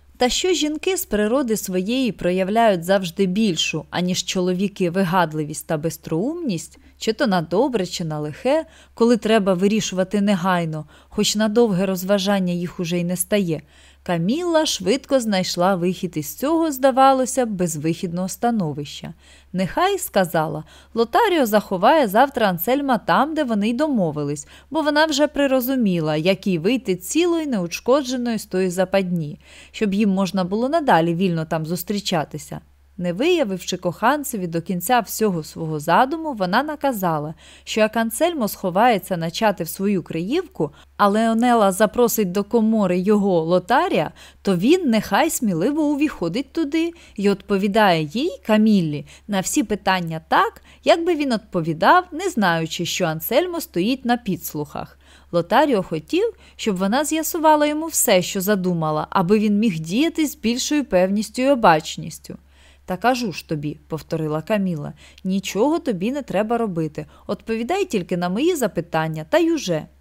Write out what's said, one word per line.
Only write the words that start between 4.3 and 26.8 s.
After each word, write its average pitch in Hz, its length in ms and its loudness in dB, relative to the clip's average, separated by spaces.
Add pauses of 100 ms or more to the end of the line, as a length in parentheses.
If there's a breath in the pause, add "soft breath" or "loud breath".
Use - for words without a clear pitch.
вигадливість 165 760 -2
та 160 120 -2
бистроумність, 185 1000 -4 (200 soft breath)
чи 226 140 -2
то 254 140 0
на 185 160 2
добре, 208 440 0
чи 180 180 -8
на 156 140 -4
лихе, 151 460 -2 (300 loud breath)
коли 233 220 4
треба 208 380 2
вирішувати 190 640 0
негайно, 175 640 0 (240 soft breath)
хоч - 280 -2
на 214 120 2
довге 208 380 2
розважання 190 680 0
їх 175 280 -6
уже 175 180 -2
й 175 60 -2
не 180 120 -2
стає, 175 460 -2 (400 soft breath)
Каміла 302 640 0
швидко 262 540 0
знайшла 190 540 0
вихід 175 420 -4
із 151 180 -8
цього, 320 380 0
здавалося 262 760 2
б, - 20 -6
безвихідного 175 800 -4
становища. 160 840 -4 (380 soft breath)
«Нехай, — 330 460 0
сказала, — 160 640 -2 (300 loud breath)
Лотаріо 302 520 2
заховає 208 640 4
завтра 226 400 2
Ансельма 247 500 0
там, 247 360 0
де 302 100 0
вони 220 240 0
й 240 60 0
домовились, 156 720 -2 (220 loud breath)
бо 311 120 -2
вона 302 240 4
вже 294 200 2
прирозуміла, 247 920 0
як 180 300 0
їй 180 120 2
вийти 190 380 0